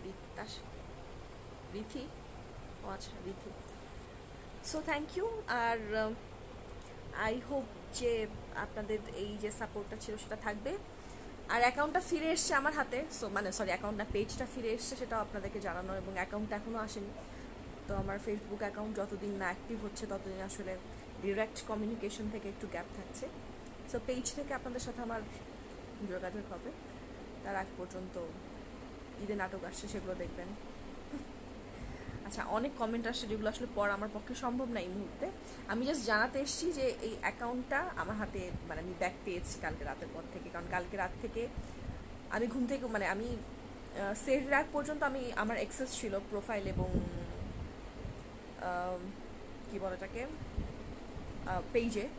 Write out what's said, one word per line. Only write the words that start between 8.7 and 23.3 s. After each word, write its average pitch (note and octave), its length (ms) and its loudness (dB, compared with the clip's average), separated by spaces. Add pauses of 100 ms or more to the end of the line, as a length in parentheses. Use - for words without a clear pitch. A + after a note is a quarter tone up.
এই G#3 260 -2
যে G#3+ 100 2
সাপোর্টটা G#3+ 500 0
ছিল G#3+ 160 -2
সেটা - 180 -4
থাকবে। G#3+ 420 0 (720)
আর A#3 120 8
অ্যাকাউন্টটা C#4+ 380 8
ফিরে D#4+ 320 4
এসছে - 220 10
আমার F#3 200 6
হাতে, C#4+ 320 4 (160)
so, G#3+ 80 0
মানে, G3+ 220 4
sorry, G3+ 160 4
account G3+ 320 2
না, G#3+ 120 2
পেজটা A3 440 2
ফিরে A3+ 140 2
এসছে, A#3 260 2
সেটাও A#3 260 2
আপনাদেরকে G3+ 380 0
জানানো, F#3 360 0
এবং G3 180 -2
অ্যাকাউন্টটা G#3 420 0
এখনও A3 220 -2
আসেনি। G#3+ 300 -2 (800)
তো G3+ 80 0
আমার G3 300 2
Facebook G#3 340 -2
account G#3 380 -2
যতদিন G3+ 320 0
না G3 160 0
active G3+ 380 -2
হচ্ছে G#3 220 -2
ততদিন G3 360 -2
আসলে F#3+ 360 -2 (460)
direct G#3 440 4
communication G#3+ 640 0
থেকে G#3 180 -2
একটু - 220 -6
gap F3 140 -2 (120)
থাকছে। G3+ 300 -4 (680)